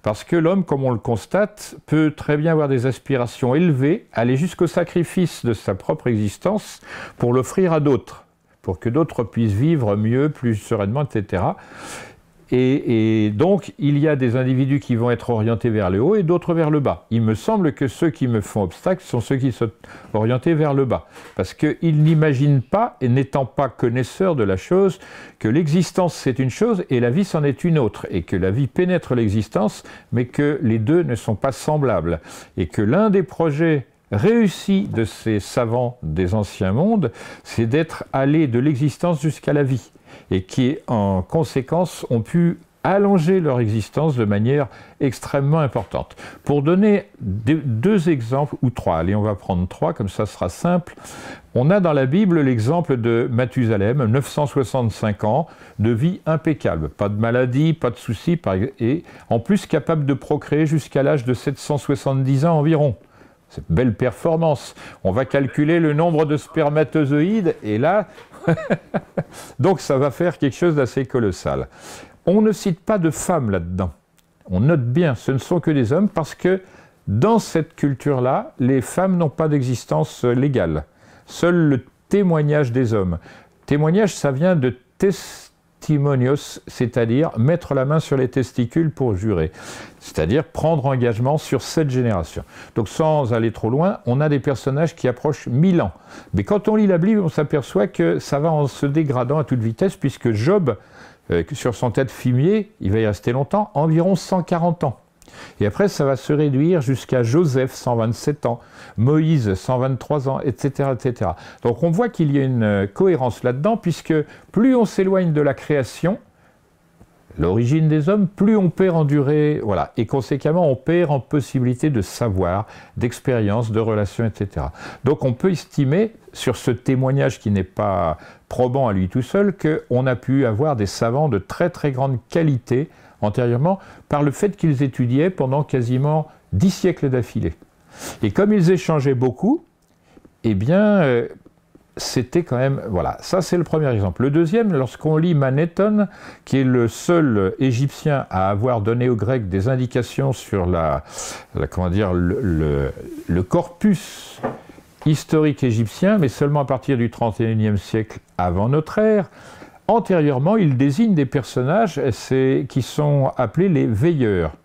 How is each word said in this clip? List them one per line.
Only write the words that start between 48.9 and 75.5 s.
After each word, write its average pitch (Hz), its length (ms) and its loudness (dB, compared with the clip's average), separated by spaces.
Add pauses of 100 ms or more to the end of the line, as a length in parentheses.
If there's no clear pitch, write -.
allez, 90 180 0
on 104 60 0
va 104 140 0
prendre 90 320 -2
trois, - 260 -2
comme 101 160 -4
ça 107 160 -4
sera - 220 -6
simple. 175 480 -2 (600)
On 127 140 4
a 202 120 4
dans 165 120 2
la 135 120 2
Bible 170 360 2
l'exemple 131 560 0
de 117 320 0
Mathusalem, 117 760 0
neuf 120 220 0
cent 147 200 -2
soixante-cinq 113 800 -2
ans, 131 220 0 (320)
de 110 120 2
vie 147 340 0
impeccable, 110 640 -2
pas 101 200 -4
de 104 100 -4
maladie, 127 540 0
pas 123 160 -2
de 104 80 -8
soucis, 165 400 -4
par 98 180 -2
ex-, 104 240 -2
et 135 240 -2 (260)
en 117 100 2
plus 202 260 0
capable 156 400 -2
de 139 80 2
procréer 151 520 -2
jusqu'à 147 380 0
l'âge 143 220 0
de 123 80 0
sept 143 240 -4
cent 147 200 -4
soixante-dix 135 680 0
ans 170 120 2
environ. 147 380 2 (540)
C'est - 200 -14
une 82 60 2
belle 120 180 2
performance. 160 840 -2 (300)
On 95 60 2
va 127 120 0
calculer 147 560 0
le 156 140 2
nombre 160 320 2
de 147 100 0
spermatozoïdes, 156 1300 0
et 107 140 -2
là, 175 320 0 (360)
<laughs> - 1120 -6
donc 170 200 2
ça 139 180 0
va 139 140 2
faire 170 260 -2
quelque 139 180 -2
chose 170 200 2
d'assez 135 300 0
colossal. 85 640 -2 (580)
On 202 160 4
ne 214 100 4
cite - 300 -4
pas 214 160 -2
de 165 120 0
femme 147 400 -2
là-dedans. 90 420 -2 (580)
On 90 100 0
note 139 240 2
bien, 131 320 2
ce - 160 -4
ne 135 60 0
sont - 240 -2